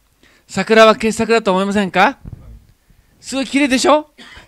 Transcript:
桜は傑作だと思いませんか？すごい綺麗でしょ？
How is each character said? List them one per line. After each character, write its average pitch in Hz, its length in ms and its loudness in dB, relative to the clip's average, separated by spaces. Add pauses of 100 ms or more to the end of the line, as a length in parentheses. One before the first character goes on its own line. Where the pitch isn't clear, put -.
(480)
桜 220 380 2
は 214 100 4
傑 220 160 -4
作 226 200 -4
だ 226 100 2
と 220 100 -2
思 185 120 0
い - 20 -4
ま 202 80 -4
せ 208 100 0
ん 180 80 -6
か？ 202 280 0 (1000)
す - 160 -12
ご 269 60 -2
い 254 40 -6
綺 277 160 -2
麗 294 60 2
で 254 120 0
し - 100 0
ょ？ 302 220 0 (360)